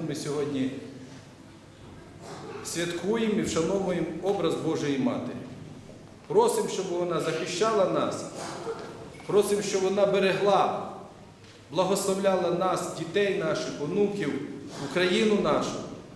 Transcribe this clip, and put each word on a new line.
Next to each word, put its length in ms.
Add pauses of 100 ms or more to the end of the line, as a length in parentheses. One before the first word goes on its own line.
ми 80
сьогодні 560 (1900)
святкуємо 720
і 20
вшановуємо 640 (160)
образ 320
Божої 420
Матері. 400 (880)
Просимо, 420
щоб 180
вона 340
захищала 640
нас, 400 (1040)
просимо, 340
щоб 200
вона 240
берегла, 840 (800)
благословляла 800
нас, 460
дітей 400
наших, 460
онуків, 500 (580)
Україну 500
нашу. 340 (400)